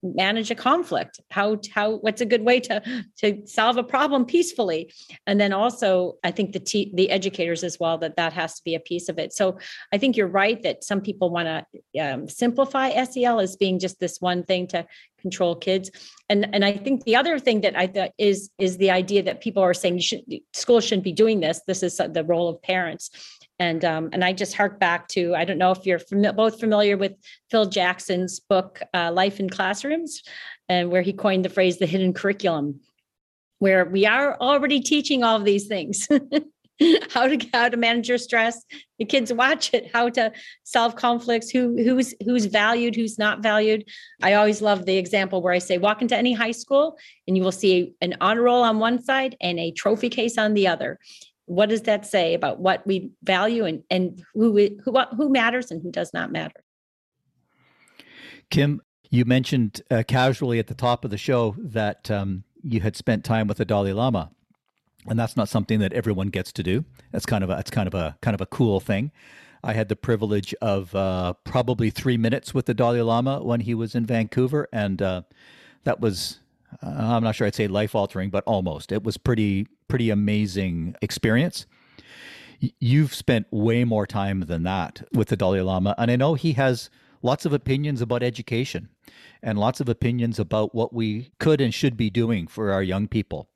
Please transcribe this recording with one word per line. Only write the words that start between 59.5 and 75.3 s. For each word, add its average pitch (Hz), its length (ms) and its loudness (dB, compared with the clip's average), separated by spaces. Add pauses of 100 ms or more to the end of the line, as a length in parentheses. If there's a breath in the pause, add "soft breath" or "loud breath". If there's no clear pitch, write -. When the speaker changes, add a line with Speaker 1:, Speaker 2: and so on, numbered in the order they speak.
Speaker 2:
uh, 113 200 2
casually 127 500 2
at 110 80 -2
the - 80 -10
top 123 300 0
of 101 80 -4
the 104 60 -6
show 117 400 0
that, 110 520 -4
um, 98 320 -2 (200)
you 117 180 -2
had 98 160 -2
spent 110 280 -2
time 113 220 0
with 101 120 -4
the 117 60 0
Dalai 98 280 0
Lama, 104 380 -2 (800)
and 113 100 0
that's 117 180 -2
not 110 120 0
something 107 320 0
that 95 120 0
everyone 101 360 -2
gets 90 240 -6
to - 100 -8
do. 98 220 0 (260 soft breath)
That's - 160 -6
kind 104 160 0
of 90 80 -2
a, - 80 -2
it's - 140 -8
kind 101 160 0
of 90 60 -8
a, 82 280 -4
kind 110 140 -2
of - 40 -6
a 95 60 -6
cool 107 320 0
thing. 113 320 -4 (540 loud breath)
I 113 80 -4
had 110 160 -2
the 104 80 -2
privilege 104 640 -2
of, 98 320 -2
uh, 92 480 0
probably 120 480 0
three 123 260 0
minutes 113 380 -2
with 131 120 0
the 120 80 0
Dalai 120 280 2
Lama 120 400 0
when 120 180 0
he 117 140 -2
was 113 220 -4
in 117 100 -2
Vancouver, 127 680 0
and, 101 300 -2
uh, 92 200 -2 (600 soft breath)